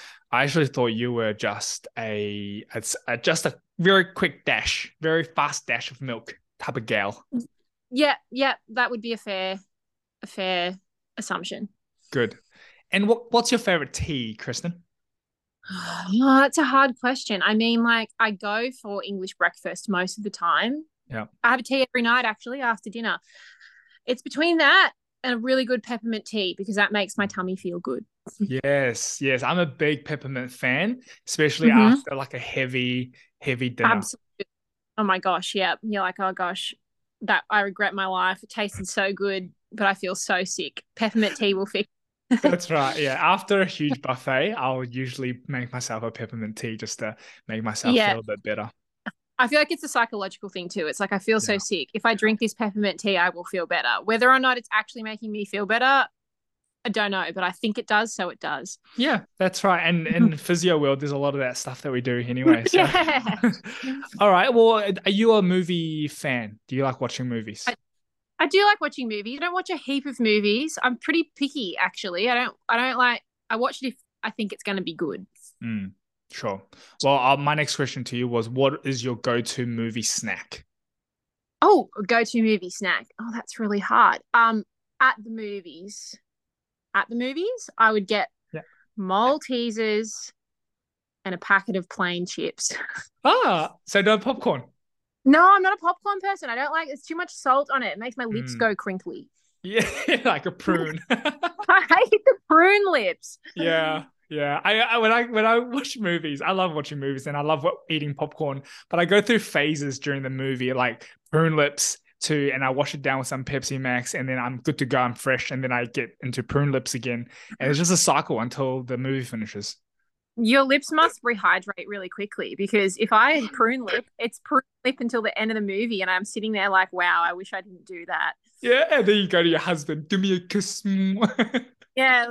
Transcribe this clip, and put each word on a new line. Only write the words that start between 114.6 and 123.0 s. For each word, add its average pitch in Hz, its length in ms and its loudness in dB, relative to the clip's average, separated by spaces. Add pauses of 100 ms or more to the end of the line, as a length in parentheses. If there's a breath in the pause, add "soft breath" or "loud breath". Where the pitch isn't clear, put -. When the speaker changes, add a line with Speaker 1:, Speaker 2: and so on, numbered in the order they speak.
Speaker 1:
good 151 160 -2
to 131 80 0
go, 131 120 2
I'm 123 160 2
fresh, 127 360 -2
and 131 120 -4
then 127 100 -2
I 123 120 0
get 120 380 -6
into 127 200 -4
prune 143 300 0
lips 131 220 -2
again, 120 340 -6 (300 loud breath)
and 131 100 -2
it's 143 100 2
just 175 140 2
a 175 60 4
cycle 139 420 2
until 131 420 -4
the 123 140 -6
movie 131 280 -4
finishes. 107 520 -10 (600)
Speaker 2:
Your 240 260 4
lips 277 300 0
must 320 300 2
rehydrate 190 640 -2
really 196 220 -12
quickly, 202 480 -10
because 196 420 0
if 226 140 0